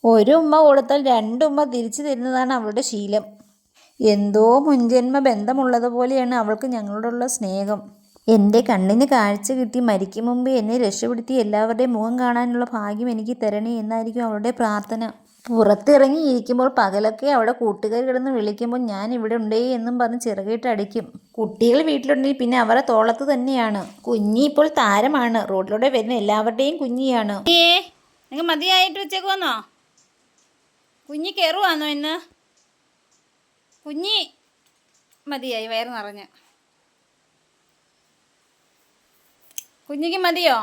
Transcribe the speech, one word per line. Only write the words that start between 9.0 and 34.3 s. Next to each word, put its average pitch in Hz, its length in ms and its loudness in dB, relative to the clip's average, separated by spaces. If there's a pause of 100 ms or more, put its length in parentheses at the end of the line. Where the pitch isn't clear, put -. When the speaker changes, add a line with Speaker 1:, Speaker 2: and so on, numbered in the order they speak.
Speaker 1:
കാഴ്ച 208 460 0
കിട്ടി 254 300 -2
മരിക്കും 196 420 -2
മുമ്പ് 247 280 -2
എന്നെ 220 260 -2
രക്ഷപ്പെടുത്തി 233 500 -4 (100)
എല്ലാവരുടെയും 220 520 0
മുഖം 226 240 -2
കാണാനുള്ള 240 540 0
ഭാഗ്യം 208 400 -4
എനിക്ക് 220 300 -6
തരണേ 214 280 -2 (100)
എന്നായിരിക്കും 226 440 -4
അവളുടെ 214 340 -4
പ്രാർത്ഥന. 220 440 -4 (420)
പുറത്തിറങ്ങിയിരിക്കുമ്പോൾ 269 1200 4 (100)
പകലൊക്കെ 214 560 0
അവിടെ 233 260 2
കൂട്ടുകാർ 220 460 -2
കിടന്ന് 254 300 -2
വിളിക്കുമ്പോൾ 233 440 -4 (100)
ഞാൻ 196 160 -6 (100)
ഇവിടെ 220 240 -4
ഉണ്ടേ 220 200 -2 (160)
എന്നും 240 240 -4
പറഞ്ഞ് 240 240 -2
ചിറകിട്ട് 214 480 -4
അടിക്കും. 202 320 -4 (320)
കുട്ടികൾ 233 420 2 (100)
വീട്ടിലുണ്ടെങ്കിൽ 269 520 0
പിന്നെ 247 220 0
അവരുടെ 233 280 2
തോളത്ത് 226 420 2
തന്നെയാണ്. 247 480 -2 (260)
കുഞ്ഞി 220 420 0
ഇപ്പോൾ 294 180 2 (140)
താരമാണ്. 233 600 2 (100)
റോഡിലൂടെ 208 440 0
വരുന്ന 226 280 0
എല്ലാവരുടെയും 220 600 0
കുഞ്ഞിയാണ്. 240 540 -2 (220)
Speaker 2:
ഏ, 339 40 6 (680)
നിങ്ങൾ 320 200 -6
മതിയായിട്ട് 370 520 0
വെച്ചേക്കുവാന്നോ? 381 500 -4 (1600)
കുഞ്ഞി 311 300 -8
കയറുവാന്നോ 330 560 0
ഇന്ന്? 302 200 -6 (1700)
കുഞ്ഞി 359 300 -4 (1160)